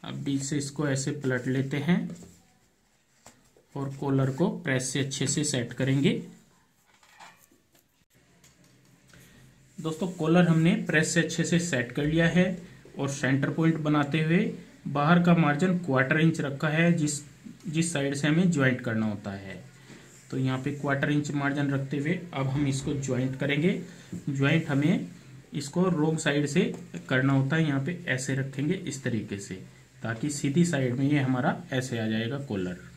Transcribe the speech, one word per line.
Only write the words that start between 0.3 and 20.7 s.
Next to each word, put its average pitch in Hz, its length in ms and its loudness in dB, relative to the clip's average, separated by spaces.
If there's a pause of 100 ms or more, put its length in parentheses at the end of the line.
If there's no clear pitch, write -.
से 147 160 -4
इसको 151 300 -4
ऐसे 135 240 -2
पलट 127 360 -2
लेते 135 300 -2
हैं 151 200 2 (1800)
और 135 220 -8
collar 135 360 0
को 175 160 0 (100)
press 131 340 -4
से 143 80 0
अच्छे 135 260 -2
से 143 180 0
set 127 280 -2
करेंगे। 135 400 2 (3750)
दोस्तों, 160 300 -4
collar 165 400 4
हमने 165 260 4 (120)
press 156 280 2
से 170 80 4
अच्छे 160 220 -2
से 175 160 2
set 123 320 -2
कर 147 120 -2
लिया 165 240 2
है 180 180 4 (520)
और 139 120 -2
center 139 420 0
point 160 280 4
बनाते 151 420 2
हुए 170 220 4 (400)
बाहर 151 380 4
का 175 120 8
margin 165 440 4
quarter 131 420 2
inch 160 200 4
रखा 139 280 -2
है, 165 240 4
जिस, 147 280 0 (460)
जिस 165 260 0
side 139 220 0
से 147 140 0
हमें 170 220 4
joint 131 300 2
करना 113 260 -2
होता 104 260 -6
है। 95 220 -10 (760)
तो 135 80 -4
यहाँ 131 200 0
पे 135 140 -4